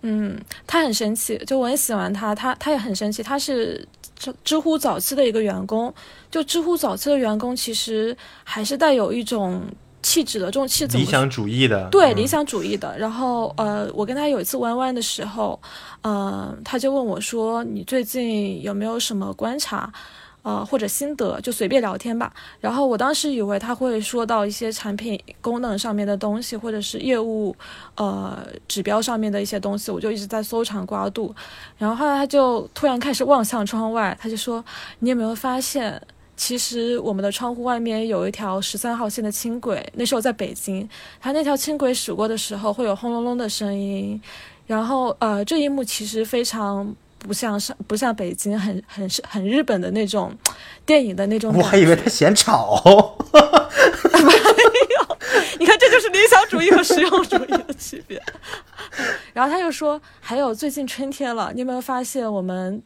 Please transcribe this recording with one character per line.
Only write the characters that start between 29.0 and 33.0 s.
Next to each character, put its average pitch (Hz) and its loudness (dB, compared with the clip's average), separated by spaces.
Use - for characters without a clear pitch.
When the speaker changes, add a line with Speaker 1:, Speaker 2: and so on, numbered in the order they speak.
Speaker 1:
上 226 -2
面 214 -2
的 202 -2
一 - -2
些 202 -6
东 202 -4
西， 208 -8
我 180 -6
就 214 -2
一 226 -4
直 202 -8
在 220 -4
搜 226 -2
肠 208 -6
刮 196 -4
肚。 214 -6
然 214 -2
后 233 -2
后 277 -2
来 285 2
他 277 0
就 262 2
突 - -2
然 254 2
开 269 -2